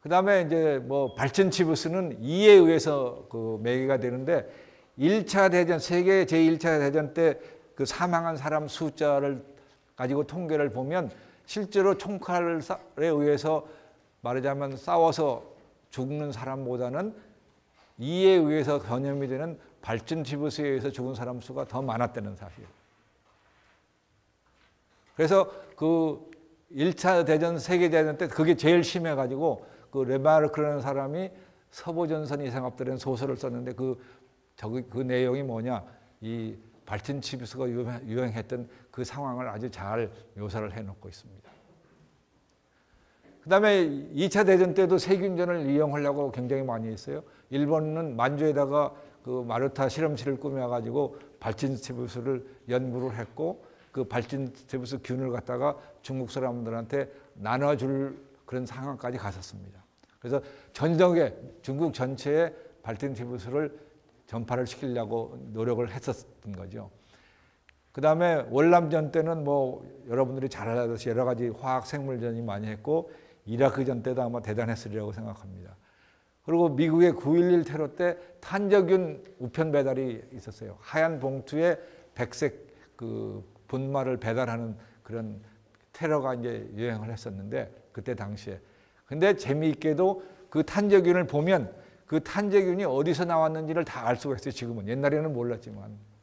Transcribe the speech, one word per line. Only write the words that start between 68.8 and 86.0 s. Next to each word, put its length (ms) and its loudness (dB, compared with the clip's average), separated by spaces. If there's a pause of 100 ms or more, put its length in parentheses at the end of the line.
때는 320 0
뭐 420 0 (220)
여러분들이 400 0
잘 220 -6
알다시피 400 -2
여러 160 0
가지 240 -2
화학 360 -4
생물전이 560 -6
많이 260 -6
했고 440 -2 (340)
이라크전 580 0
때도 180 -2
아마 200 -4
대단했으리라고 720 -6
생각합니다. 640 -14 (720)
그리고 240 4
미국의 420 6
구일일 540 4
테러 300 -4
때 220 0 (220)
탄저균 840 2 (160)
우편 340 -2
배달이 580 0
있었어요. 480 -16
하얀 400 0
봉투에 580 0 (380)
백색 800 -6
그 480 -10 (280)
분말을 460 -2
배달하는 580 -4 (260)
그런 400 -10 (520)
테러가 420 0